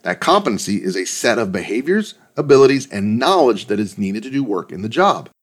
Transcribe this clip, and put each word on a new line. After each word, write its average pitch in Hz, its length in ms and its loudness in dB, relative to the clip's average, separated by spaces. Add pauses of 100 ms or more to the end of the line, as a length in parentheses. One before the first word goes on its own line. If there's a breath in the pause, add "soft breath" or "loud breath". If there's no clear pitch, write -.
That 90 160 -4
competency 131 640 0
is 92 120 -4
a 92 100 -4
set 117 340 -2
of 98 120 -2
behaviors, 123 640 -4 (240 soft breath)
abilities, 139 540 4
and 104 260 -2
knowledge 131 480 2
that 104 140 -2
is 101 180 -6
needed 101 240 -4
to 135 80 -14
do 139 140 -2
work 98 280 -6
in 92 120 -10
the 107 40 -6
job. 139 440 0 (120)